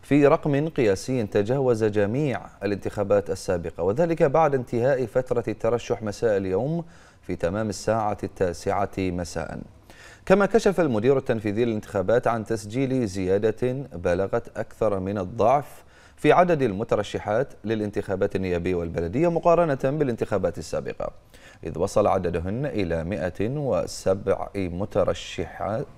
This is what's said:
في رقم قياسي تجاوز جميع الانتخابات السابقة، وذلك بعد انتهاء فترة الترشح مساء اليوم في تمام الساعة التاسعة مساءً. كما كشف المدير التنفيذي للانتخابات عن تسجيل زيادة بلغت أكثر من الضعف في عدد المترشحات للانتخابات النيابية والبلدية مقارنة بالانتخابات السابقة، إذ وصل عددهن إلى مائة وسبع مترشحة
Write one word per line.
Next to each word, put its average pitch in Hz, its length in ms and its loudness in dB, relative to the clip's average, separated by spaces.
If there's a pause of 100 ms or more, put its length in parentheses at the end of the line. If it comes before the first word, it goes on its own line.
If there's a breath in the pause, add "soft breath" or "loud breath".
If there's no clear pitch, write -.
في 143 260 6
رقم 160 420 4
قياسي 120 540 0
تجاوز 113 600 2
جميع 107 580 0 (220)
الانتخابات 101 680 0
السابقة، 85 540 -4
وذلك 160 400 2
بعد 147 320 4
انتهاء 127 500 0
فترة 120 420 -2
الترشح 113 560 -2
مساء 107 340 0
اليوم 117 480 -2 (360 loud breath)
في 90 140 -6
تمام 104 340 -2
الساعة 104 540 -2
التاسعة 95 760 -2
مساءً. 87 640 -4 (680 loud breath)
كما 196 200 6
كشف 202 340 2
المدير 131 380 4
التنفيذي 110 480 0
للانتخابات 107 640 0
عن 113 180 -2
تسجيل 120 600 -2
زيادة 101 680 0 (200)
بلغت 90 640 -2
أكثر 104 420 -2
من 98 180 -4
الضعف 110 680 0 (340 soft breath)
في 151 140 4
عدد 165 300 6
المترشحات 107 880 0 (160)
للانتخابات 104 720 -2
النيابية 92 400 0
والبلدية 85 520 -2
مقارنة 165 560 2
بالانتخابات 117 720 0
السابقة، 76 540 -6 (520 loud breath)
إذ 82 140 -6
وصل 98 300 4
عددهن 90 580 0
إلى 82 380 -2
مائة 87 460 -2
وسبع 98 1040 -2
مترشحة 92 1300 -4 (120)